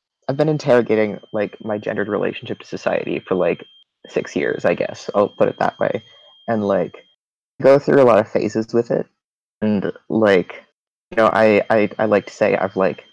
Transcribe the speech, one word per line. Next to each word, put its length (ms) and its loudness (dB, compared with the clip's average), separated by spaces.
I've 80 -4
been 120 0
interrogating, 680 0
like, 320 -4
my 140 -4
gendered 300 -6
relationship 520 -6
to 60 -20
society 540 -6
for, 140 -4
like, 300 -2
six 280 -6
years, 280 -4
I 100 2
guess. 400 -8
I'll 160 2
put 180 0
it 100 -8
that 200 -2
way. 240 -4
And, 180 -2
like, 260 -2
go 160 6
through 240 4
a 20 6
lot 140 6
of 100 0
phases 460 -4
with 160 0
it. 160 -2
And, 320 -2
like, 560 0
you 60 -12
know, 160 4
I, 380 4
I, 280 2
I 80 0
like 200 0
to 60 -20
say 240 0
I've, 200 -4
like, 360 -2